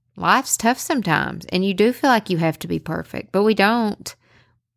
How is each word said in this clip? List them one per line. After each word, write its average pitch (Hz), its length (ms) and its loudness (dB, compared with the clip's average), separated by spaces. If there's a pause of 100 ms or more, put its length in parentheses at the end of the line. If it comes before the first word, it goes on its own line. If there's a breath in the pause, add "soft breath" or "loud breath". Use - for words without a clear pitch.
(180)
Life's 196 400 2
tough 240 220 0
sometimes, 170 680 -2
and 185 200 -2
you 196 80 0
do 208 180 4
feel 269 180 0
like 220 200 2
you 180 80 0
have 160 220 0
to - 80 -10
be 170 120 -4
perfect, - 520 -8
but 196 120 2
we 220 100 4
don't 208 640 0 (600 soft breath)